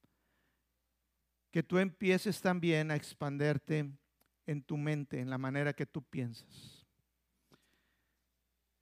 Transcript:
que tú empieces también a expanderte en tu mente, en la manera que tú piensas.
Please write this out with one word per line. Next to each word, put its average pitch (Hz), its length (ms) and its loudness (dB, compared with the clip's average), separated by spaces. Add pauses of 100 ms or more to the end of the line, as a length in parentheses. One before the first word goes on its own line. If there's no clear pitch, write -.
(1500)
que 165 100 2
tú 180 160 2
empieces 185 640 2
también 170 500 2
a 151 60 2
expanderte 147 960 0 (540)
en 147 160 -2
tu 156 140 -4
mente, 147 440 -2
en 127 100 -4
la 131 80 -2
manera 139 340 0
que 143 140 -4
tú 147 160 -8
piensas. - 840 -10 (1900)